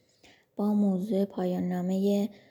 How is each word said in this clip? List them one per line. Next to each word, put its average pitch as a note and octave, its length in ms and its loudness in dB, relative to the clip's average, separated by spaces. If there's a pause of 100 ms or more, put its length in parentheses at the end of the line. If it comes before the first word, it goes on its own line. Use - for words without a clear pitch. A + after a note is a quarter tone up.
(560)
با G#3 180 0
موضوع G3+ 520 2
پایان F3+ 380 -2
نامهٔ F#3+ 680 0 (220)